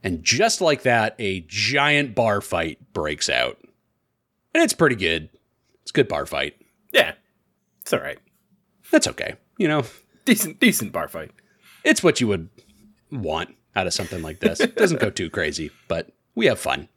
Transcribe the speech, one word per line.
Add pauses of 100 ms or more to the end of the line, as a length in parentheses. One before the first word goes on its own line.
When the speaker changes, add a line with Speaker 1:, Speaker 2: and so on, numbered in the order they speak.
Speaker 1:
And
just
like
that,
a
giant
bar
fight
breaks
out. (960)
And
it's
pretty
good. (540)
It's
a
good
bar
fight. (380)
Speaker 2:
Yeah. (680)
It's
all
right. (720)
Speaker 1:
That's
okay. (240)
You
know? (420)
Speaker 2:
Decent,
decent
bar
fight. (520)
Speaker 1:
It's
what
you
would (640)
want (200)
out
of
something
like
this.
It
doesn't
go
too
crazy, (160)
but (240)
we
have
fun.